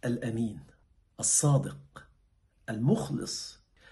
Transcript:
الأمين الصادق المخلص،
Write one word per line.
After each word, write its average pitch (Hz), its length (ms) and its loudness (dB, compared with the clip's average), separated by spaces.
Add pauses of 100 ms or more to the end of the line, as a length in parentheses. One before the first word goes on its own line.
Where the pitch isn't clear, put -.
الأمين 117 560 -2 (600)
الصادق - 840 2 (640)
المخلص، - 960 -2 (280)